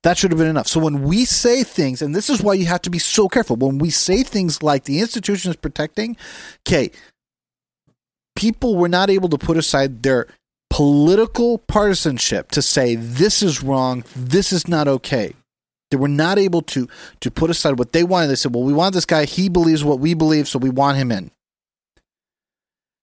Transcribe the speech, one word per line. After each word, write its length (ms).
That 140
should 140
have 60
been 100
enough. 200
So 120
when 240
we 220
say 380
things, 380
and 140
this 140
is 120
why 120
you 120
have 180
to 60
be 100
so 280
careful, 300
when 200
we 120
say 340
things 400
like 220
the 160
institution 500
is 60
protecting, 580
okay, 260
people 400
were 120
not 220
able 200
to 80
put 200
aside 460
their 240
political 880
partisanship 920
to 100
say, 340
"This 480
is 180
wrong, 440
this 380
is 140
not 200
okay." 460
They 60
were 100
not 320
able 220
to, 260
to 120
put 180
aside 280
what 140
they 120
wanted. 240
They 80
said, 200
"Well, 80
we 100
want 200
this 120
guy. 200
He 240
believes 340
what 160
we 140
believe, 340
so 100
we 120
want 280
him 140
in." 200